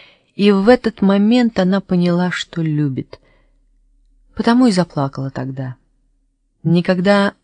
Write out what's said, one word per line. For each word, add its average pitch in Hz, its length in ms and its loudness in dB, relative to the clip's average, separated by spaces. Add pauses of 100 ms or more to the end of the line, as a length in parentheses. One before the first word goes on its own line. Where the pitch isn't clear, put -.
(340)
и 202 160 2
в 196 180 2
этот 240 340 2
момент 214 560 2
она 190 220 0
поняла, 175 500 -2
что - 320 -8
любит. 147 580 -4 (1120)
Потому 240 340 2
и 220 40 2
заплакала 139 580 -4
тогда. 131 460 -10 (840)
Никогда 185 800 0